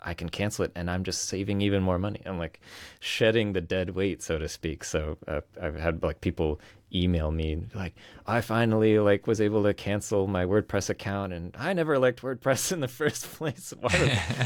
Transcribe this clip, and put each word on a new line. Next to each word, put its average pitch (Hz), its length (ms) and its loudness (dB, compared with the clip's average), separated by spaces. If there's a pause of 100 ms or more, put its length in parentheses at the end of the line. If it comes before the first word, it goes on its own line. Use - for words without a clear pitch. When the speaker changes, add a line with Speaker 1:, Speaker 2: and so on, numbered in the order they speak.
Speaker 1:
I 87 140 -8
can 87 140 -8
cancel 101 380 -2
it, - 100 -8
and 87 120 -4
I'm 90 140 -2
just - 260 -4
saving 98 340 -2
even 98 200 2
more 92 160 2
money. 101 260 -4
I'm, 92 140 -6
like, 80 220 -8 (400)
shedding 110 540 2
the 92 60 2
dead 90 360 0
weight, 95 260 0
so 80 160 -2
to 76 100 -4
speak. - 360 -6
So, 78 420 -2
uh, 76 140 -2 (200)
I've 78 200 -4
had, 82 240 0
like, 80 160 -2
people 80 400 0 (320)
email 87 400 2
me 78 220 -2
and 92 180 -8
be - 40 -12
like, 95 200 -8 (280)
"I 113 160 0
finally, 110 600 4
like, 101 260 4
was 110 140 2
able 104 240 4
to 104 100 4
cancel 101 540 0
my 90 160 2
WordPress 98 460 0
account, 98 420 -4
and 85 260 -10
I 170 140 -4
never 156 260 2
liked 127 240 2
WordPress 131 500 -2
<laughs> - 0 -
in 180 60 -4
the 135 80 -2
first - 460 -2
place." - 480 -8
Why 123 180 0
would-, 139 120 4
Speaker 2:
<laughs> 107 360 0